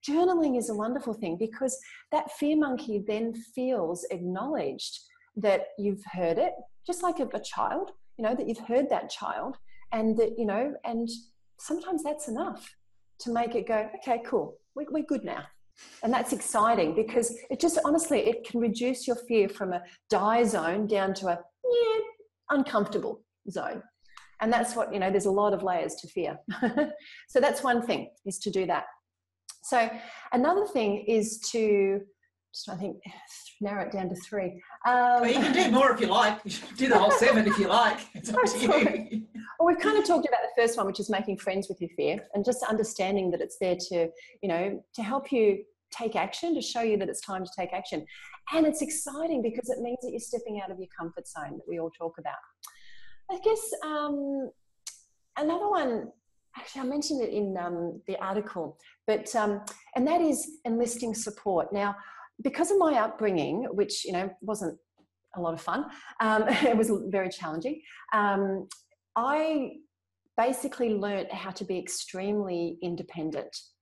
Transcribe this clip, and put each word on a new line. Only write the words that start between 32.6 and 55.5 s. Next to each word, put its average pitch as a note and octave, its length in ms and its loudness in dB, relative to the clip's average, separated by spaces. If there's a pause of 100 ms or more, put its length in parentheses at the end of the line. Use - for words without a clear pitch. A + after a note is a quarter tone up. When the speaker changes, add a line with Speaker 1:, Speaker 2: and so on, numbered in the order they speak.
Speaker 1:
I F#3+ 60 -8
think, F#3 220 -8 (640)
narrow G3+ 240 -4
it - 60 -8
down F#3 180 -4
to F3+ 60 -6
three. F3+ 460 -6 (240)
Um, B3 360 6
Speaker 2:
Well, A#3 60 4
you B3+ 80 4
can C#4 180 4
do F4 180 6
more C4 200 8
if A#3+ 100 2
you A3 60 2
like. G#3+ 360 4
You G3+ 80 -8
should - 240 -10
do C4 140 2
the G#3+ 80 8
whole G3 140 8
seven A3+ 360 8
if G3+ 100 4
you F#3+ 120 4
like. G#3+ 300 4 (140)
It's - 200 -8
up - 100 6
to - 160 2
you. B3 80 2
Speaker 1:
Sorry. - 560 2 (360)
Well, E4 80 8
we've E4+ 120 4
kind G#4+ 180 4
of - 80 4
talked D#4+ 220 4
about A#3+ 140 2
the - 200 0
first A#3 160 4
one, G3+ 100 2
which F#3+ 120 -4
is G3+ 100 -4
making G3+ 280 0
friends G3 320 -2
with F#3+ 100 -8
your E3+ 160 -6
fear D3+ 240 0 (140)
and G3+ 100 0
just A#3+ 200 0
understanding G3+ 680 0
that E3+ 100 -2
it's - 200 -8
there F#3 140 2 (140)
to, E3+ 180 0 (340)
you G3 80 -4
know, F3+ 340 -2 (120)
to A3+ 80 -6
help C4+ 280 -4
you G#3 320 6 (280)
take A3 240 -6
action, G3+ 400 -2
to C4+ 60 -2
show - 200 -4
you A3 160 2
that F#3+ 120 0
it's - 120 -6
time F#3+ 240 -6
to F3+ 120 -14
take F3+ 160 -4
action. F3+ 300 -6 (500)
And D#4+ 120 6
it's D4+ 160 0
exciting D4 640 -4
because A#3 260 -4
it - 100 -2
means A#3+ 220 -6
that B3 80 -8
you're A3+ 100 -8
stepping A3+ 440 -8
out F#3+ 80 -10
of F#3 80 -12
your F#3 80 -12 (100)
comfort E3+ 300 -10
zone D3+ 300 -12
that - 100 -16
we E3+ 120 -6
all E3 120 -6
talk E3 260 -10
about. D#3 180 -10 (960)
I F#4 140 -6
guess, A4 160 4 (260)
um, C#4+ 640 -2 (880)
another E4+ 320 0